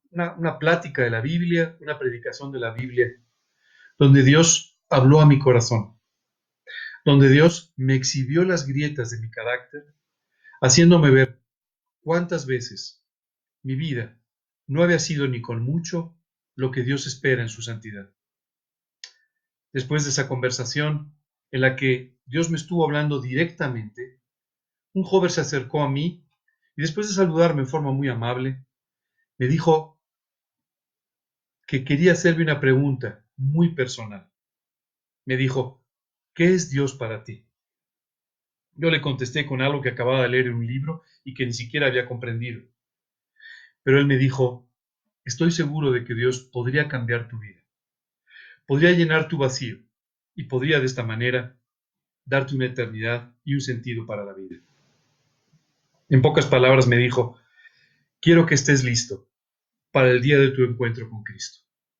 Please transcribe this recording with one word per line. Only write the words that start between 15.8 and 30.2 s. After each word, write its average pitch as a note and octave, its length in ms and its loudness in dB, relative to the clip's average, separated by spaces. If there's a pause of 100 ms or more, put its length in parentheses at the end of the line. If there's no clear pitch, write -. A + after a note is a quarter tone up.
lo C3 160 -4
que C3 120 -4
Dios C3+ 220 -4
espera C3 360 -2
en A2+ 80 -8
su - 120 -16
santidad. A2 480 -14 (1600)
Después C#3+ 320 -4
de C#3+ 60 -6
esa C3+ 180 -4
conversación C3+ 880 -6 (360)
en C3 100 -2
la C3 140 2
que B2+ 500 -4
Dios D#3+ 240 -4
me E3 60 -4
estuvo E3 280 -4
hablando D3 380 -2
directamente, B2+ 1000 -6 (720)
un F#3+ 100 -2
joven F#3 260 2
se - 120 -2
acercó C#3+ 420 -4
a C3+ 60 -2
mí D3 360 -4 (500)
y D3 60 -8
después E3 260 -4
de G#3 60 -8
saludarme E3+ 480 2
en B2+ 60 -4
forma D3 240 -4
muy C3+ 180 -2
amable, B2 560 -6 (720)
me B2 100 -2
dijo D#3+ 520 0 (1700)